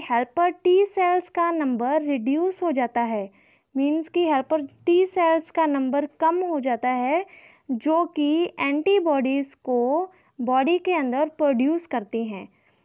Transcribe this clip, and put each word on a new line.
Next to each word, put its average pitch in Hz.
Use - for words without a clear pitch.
हेल्पर 254
टी 370
सेल्स 359
का 339
नंबर 277
रिड्यूस 294
हो 339
जाता 247
है, 220
मीन्स 294
कि 349
हेल्पर 302
टी 359
सेल्स 330
का 320
नंबर 277
कम 339
हो 349
जाता 247
है, 254
जो 311
कि 311
एंटीबॉडीज़ 277
को 254
बॉडी 262
के 359
अंदर 277
प्रोड्यूस 294
करते 226
हैं। 202